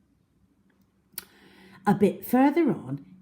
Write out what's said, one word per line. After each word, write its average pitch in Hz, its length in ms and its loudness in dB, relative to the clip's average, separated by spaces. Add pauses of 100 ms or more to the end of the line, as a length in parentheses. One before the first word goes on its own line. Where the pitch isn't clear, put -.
(1900)
A 208 80 2
bit - 320 0
further 285 440 2
on, 139 360 -6 (160)